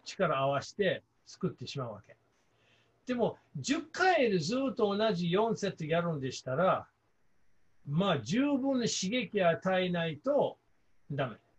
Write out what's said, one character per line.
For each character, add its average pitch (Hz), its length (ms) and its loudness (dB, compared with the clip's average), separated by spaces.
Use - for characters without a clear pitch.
力 160 320 -2
を - 20 -2
合 135 100 0
わ 139 160 0
せ - 120 -14
て 190 280 0
作 - 220 -4
っ - 20 -10
て - 160 -14
し - 100 -10
ま 127 100 -6
う 110 60 -10
わ 101 120 -16
け。 - 120 -20
で 254 80 -4
も、 233 240 0
十 254 280 -2
回 330 480 4
で 185 80 2
ず 160 160 -2
っ - 20 -4
と 202 240 0
同 220 160 2
じ 175 180 -2
四 214 240 2
セ 202 120 -2
ッ 185 80 -4
ト 160 100 -8
や 160 160 2
る 170 140 0
ん 143 40 -4
で 131 120 -4
し - 100 -10
た 131 140 -6
ら、 160 320 2
ま 175 260 2
あ、 143 60 0
十 143 220 0
分 262 240 0
に 220 60 0
刺 185 220 -2
激 214 320 -2
を 175 80 4
与 185 360 0
え 180 40 -2
な 170 180 -2
い 156 100 -6
と 254 400 0
ダ 139 160 -2
メ。 107 80 -10